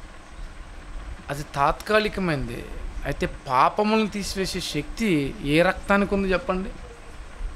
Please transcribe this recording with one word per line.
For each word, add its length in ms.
అది 120
తాత్కాలికమైనది. 1200
అయితే 220
పాపములను 800
తీసివేసే 540
శక్తి 720
ఏ 180
రక్తానికి 520
ఉంది 180
చెప్పండి? 380